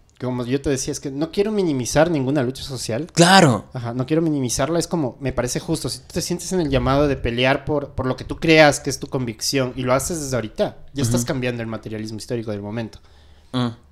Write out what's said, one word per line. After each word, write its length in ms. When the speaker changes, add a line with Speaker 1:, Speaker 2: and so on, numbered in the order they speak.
Speaker 1:
como 260
yo 160
te 80
decía, 220
es 80
que 100
no 220
quiero 180
minimizar 580
ninguna 360
lucha 180
social. 500
Speaker 2:
Claro. 600
Speaker 1:
Ajá, 200
no 140
quiero 160
minimizarla. 560
Es 80
como, 340
me 120
parece 260
justo. 300
Si 100
tú 140
te 100
sientes 300
en 80
el 100
llamado 380
de 80
pelear 480
por, 320
por 100
lo 100
que 60
tú 160
creas 400
que 100
es 120
tu 80
convicción 640
y 80
lo 100
haces 280
desde 160
ahorita, 400
ya 100
estás 200
Speaker 2:
Ujú. 60
Speaker 1:
cambiando 320
el 60
materialismo 520
histórico 340
del 100
momento. 380
Speaker 2:
Mm. 140